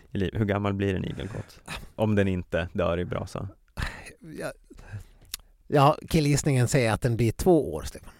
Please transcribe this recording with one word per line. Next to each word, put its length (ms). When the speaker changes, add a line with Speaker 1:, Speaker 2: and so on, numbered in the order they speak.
Speaker 1:
i 60
liv. 200
Hur 80
gammal 280
blir 220
en 100
igelkott? 540
Om 200
den 120
inte 460
dör 260
i 60
brasa. 420
Speaker 2:
Ja, 120
ja, 300
killgissningen 580
säger 260
att 80
den 160
blir 140
två 420
år, 100
Stefan. 360